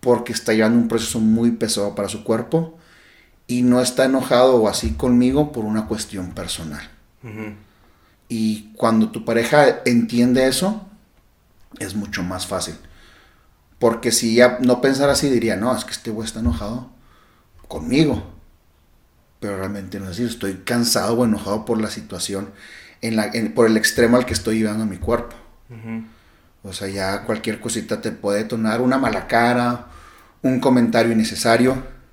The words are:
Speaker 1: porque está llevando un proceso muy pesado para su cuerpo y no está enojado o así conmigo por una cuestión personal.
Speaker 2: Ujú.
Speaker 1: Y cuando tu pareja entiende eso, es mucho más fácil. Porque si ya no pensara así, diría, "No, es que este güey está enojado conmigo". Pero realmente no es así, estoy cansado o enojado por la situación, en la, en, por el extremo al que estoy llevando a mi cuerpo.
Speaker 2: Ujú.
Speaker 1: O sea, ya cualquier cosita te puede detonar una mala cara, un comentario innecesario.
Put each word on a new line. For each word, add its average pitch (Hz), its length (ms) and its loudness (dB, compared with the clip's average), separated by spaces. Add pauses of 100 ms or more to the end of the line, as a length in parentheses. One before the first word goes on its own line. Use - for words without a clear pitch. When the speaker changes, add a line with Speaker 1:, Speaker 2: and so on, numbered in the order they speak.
Speaker 1:
porque 120 320 2
está 110 200 -2
llevando 110 260 4
un 117 100 2
proceso 113 320 -2
muy 110 320 4
pesado 107 420 -4
para 101 140 -4
su 104 160 -10
cuerpo 123 540 -2 (680)
y 123 160 0
no 123 180 4
está 127 240 0
enojado 131 520 4
o 107 120 4
así - 240 -2
conmigo 127 600 2
por 113 120 -6
una 107 220 -4
cuestión 101 460 -8
personal. 82 560 -10 (340)
Speaker 2:
Ujú. 107 320 -12 (720)
Speaker 1:
Y 110 480 -2
cuando 110 340 2
tu 113 140 -10
pareja 120 600 4
entiende 120 600 2
eso, 185 400 -2 (920)
es 107 160 -8
mucho 98 260 -6
más 90 240 -6
fácil. 87 300 -6 (1040)
Porque 113 320 2
si 113 240 0
ya 120 240 6
no 123 200 4
pensara 139 320 2
así, 143 160 0
diría, 113 280 0
"No, 117 200 -2
es 113 80 -8
que - 60 -14
este - 200 -10
güey 110 160 -8
está - 140 -10
enojado 117 500 -4 (760)
conmigo". 127 560 -2 (1160)
Pero 101 160 -6
realmente 95 420 -8
no 98 60 -10
es 95 80 -8
así, 107 120 -4
estoy 98 400 -6
cansado 117 540 0
o 123 60 4
enojado 104 400 -2
por 113 160 -2
la 107 100 -4
situación, 98 600 -8 (520)
en 113 140 -2
la, 107 100 2
en, 107 260 -4
por 117 140 4
el 110 100 6
extremo 117 400 4
al 127 100 2
que - 80 -4
estoy 110 260 -2
llevando 107 240 -2
a - 20 -2
mi 92 120 -6
cuerpo. 117 360 -4 (360)
Speaker 2:
Ujú. 113 340 -12 (580)
Speaker 1:
O 95 100 -14
sea, 101 160 -8
ya 98 360 -6
cualquier 110 360 -4
cosita 110 400 -6
te 107 120 -6
puede 104 320 -2
detonar 110 360 -2
una 127 180 2
mala 110 280 -2
cara, 120 600 2 (560)
un 127 180 0
comentario 117 520 4
innecesario. 117 680 2 (300)